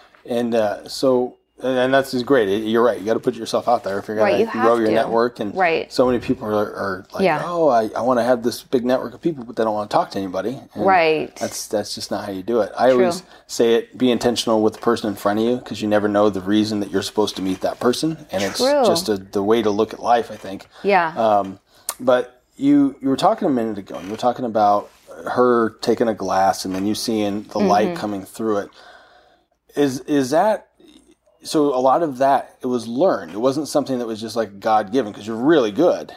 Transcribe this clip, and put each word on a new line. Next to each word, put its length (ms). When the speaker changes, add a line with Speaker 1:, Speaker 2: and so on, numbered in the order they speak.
Speaker 1:
And, 280
uh, 340
so, 480
and, 160
and 160
that's 180
just 140
great. 200
You're 380
right. 160
You 60
gotta 120
put 160
yourself 320
out 160
there 160
if 80
you're 120
gonna 120
Speaker 2:
Right, 100
you 60
Speaker 1:
grow 300
Speaker 2:
have 20
Speaker 1:
your 100
Speaker 2:
to. 40
Speaker 1:
network. 480
And 160
Speaker 2:
Right. 340
Speaker 1:
so 160
many 120
people 280
are, 80
are 600
like, 100
Speaker 2:
Yeah. 180
Speaker 1:
"Oh, 260
I, 280
I 60
wanna 200
have 200
this 200
big 220
network 300
of 80
people," 220
but 120
they 80
don't 80
wanna 160
talk 220
to 80
anybody. 420
And 100
Speaker 2:
Right. 520
Speaker 1:
that's, 300
that's 280
just 160
not 160
how 60
you 100
do 180
it. 180
I 120
Speaker 2:
True. 100
Speaker 1:
always 220
say 300
it, 200
be 140
intentional 520
with 120
the 60
person 280
in 80
front 220
of 80
you 140
'cause 200
you 80
never 180
know 220
the 140
reason 380
that 100
you're 100
supposed 360
to 60
meet 200
that 180
person. 500
And 120
it's 160
Speaker 2:
True. 260
Speaker 1:
just 240
a, 80
the 260
way 200
to 80
look 240
at 60
life, 300
I 60
think. 320
Speaker 2:
Yeah. 340
Speaker 1:
Um, 440
but 440
you, 420
you 80
were 80
talking 320
a 20
minute 280
ago, 260
you 60
were 80
talking 260
about 460
her 400
taking 280
a 60
glass 520
and 80
then 120
you 80
seeing 500
the 140
light 300
Speaker 2:
Mm-hmm. 80
Speaker 1:
coming 260
through 360
it. 100
Is, 220
is 300
that, 380
so 300
a 40
lot 240
of 160
that, 420
it 60
was 220
learned. 440
It 60
wasn't 300
something 320
that 60
was 140
just, 140
like, 240
God-given, 540
'cause 140
you're 100
really 340
good. 460